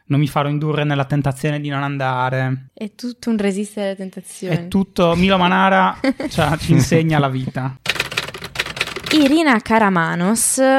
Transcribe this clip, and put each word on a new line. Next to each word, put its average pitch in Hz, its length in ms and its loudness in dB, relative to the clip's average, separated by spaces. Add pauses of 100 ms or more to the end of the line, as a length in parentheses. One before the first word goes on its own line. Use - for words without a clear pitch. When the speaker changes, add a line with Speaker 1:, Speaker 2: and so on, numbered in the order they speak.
Speaker 1:
non 143 140 0
mi 151 80 2
farò 143 220 -2
indurre 147 360 -2
nella 143 200 0
tentazione 143 540 -2
di 147 100 -8
non 139 140 -4
andare." 131 880 -2
Speaker 2:
È 214 220 -12
tutto 240 340 -8
un 226 80 0
resistere 202 520 -2
alle 196 60 -6
tentazioni. 185 600 -8
Speaker 1:
È 170 120 -4
tutto, 180 480 2
Milo 190 220 4
Manara, 185 640 2
Speaker 2:
<laughs> 269 280 -2
Speaker 1:
cioè, 156 280 0
ci - 140 -2
insegna 160 480 4
la 143 100 2
vita. 131 480 -6 (1300)
Speaker 2:
Irina 294 500 4
Karamanos, 190 1000 2 (200)